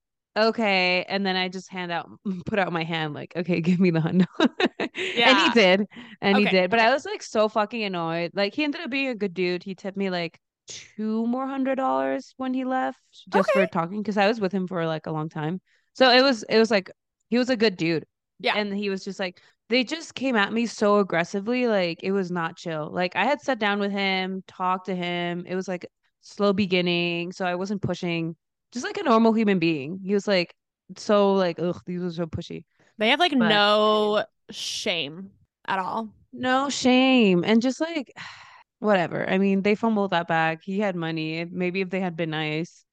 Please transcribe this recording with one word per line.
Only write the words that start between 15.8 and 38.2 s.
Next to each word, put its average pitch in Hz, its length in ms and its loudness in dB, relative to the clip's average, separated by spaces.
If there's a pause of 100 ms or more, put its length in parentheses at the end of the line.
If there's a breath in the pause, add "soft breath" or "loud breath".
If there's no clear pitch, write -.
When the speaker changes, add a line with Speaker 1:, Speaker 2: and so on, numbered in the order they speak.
Speaker 1:
So 254 160 4
it 247 140 8
was, 254 260 2
it 220 100 4
was, 220 120 4
like, 196 180 0 (400)
he 226 80 2
was 247 120 2
a 254 80 2
good 202 200 2
dude. 160 280 0 (340)
Speaker 2:
Yeah. 240 160 -2
Speaker 1:
And 208 200 -2
he 202 140 -4
was 190 160 -6
just, 190 140 -10
like, 185 220 -8 (280 soft breath)
they 247 160 2
just 320 300 -10
came 254 200 -2
at 202 180 2
me 233 120 0
so 208 340 2
aggressively. 202 680 -2
Like, 185 360 -2
it 190 80 -4
was 190 200 -2
not 175 260 -6
chill. 156 340 -6
Like, 180 240 -4
I 196 100 2
had 285 160 0
sat 262 180 -4
down 208 200 0
with 202 120 -2
him, 190 560 -2
talked 185 400 -4
to 190 80 -4
him. 175 520 -4
It 180 80 -6
was, 185 120 -6
like, 180 180 -8 (360)
slow 202 320 0
beginning. 175 800 0
So 196 120 -6
I 180 100 -2
wasn't 190 260 -6
pushing, 170 540 -4 (380)
just 254 120 -6
like 415 120 -8
a 403 60 -6
normal 226 300 4
human 208 260 2
being. 160 440 -2
He 190 100 -2
was, 202 140 0
like, 180 280 0 (420)
so, 202 380 4
like, 180 240 0
"Ugh, 175 260 -2
these 180 180 -6
are 180 80 -4
so 170 160 -6
pushy." 165 380 -12 (320)
Speaker 2:
They 214 120 2
have, 277 100 4
like, 349 180 4
Speaker 1:
But 226 100 4
Speaker 2:
no 214 800 4 (260)
shame 175 800 -6 (360)
at 190 120 -2
all. 208 300 -6 (240)
Speaker 1:
No 254 360 0
shame. 254 720 4
And 214 180 4
just, 254 200 -2
like, 320 340 -4
<sighs> - 640 -20